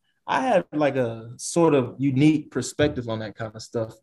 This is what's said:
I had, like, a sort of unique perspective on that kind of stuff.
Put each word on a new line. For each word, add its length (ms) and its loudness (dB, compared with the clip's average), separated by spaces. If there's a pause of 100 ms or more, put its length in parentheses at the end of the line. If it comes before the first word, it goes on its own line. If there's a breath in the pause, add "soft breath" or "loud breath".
(260)
I 140 0
had, 320 2
like, 240 0
a 400 -4
sort 380 2
of 240 0
unique 520 2
perspective 580 -2
on 120 -4
that 160 -12
kind 180 -10
of 80 -16
stuff. 400 -6